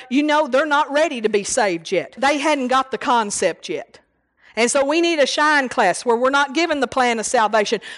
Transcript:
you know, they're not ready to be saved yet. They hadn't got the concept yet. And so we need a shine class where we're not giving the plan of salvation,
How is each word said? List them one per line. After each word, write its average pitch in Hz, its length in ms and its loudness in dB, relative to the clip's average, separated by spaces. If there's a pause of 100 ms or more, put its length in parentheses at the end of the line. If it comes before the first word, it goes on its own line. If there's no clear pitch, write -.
you 269 140 0
know, 302 240 2
they're 262 180 0
not 294 260 0
ready 294 300 0
to 214 80 0
be 208 160 -2
saved 185 480 -2
yet. 165 240 -2
They 277 220 0
hadn't 277 300 0
got 262 240 0
the 214 60 -4
concept 208 680 -2
yet. - 300 -10 (580)
And 233 120 2
so 277 160 2
we 302 160 0
need 339 200 2
a 262 60 4
shine 294 420 2
class 190 360 0
where 233 120 2
we're 254 140 0
not 285 220 0
giving 320 280 -2
the 247 80 0
plan 240 320 0
of 202 60 -6
salvation, 214 540 0 (180)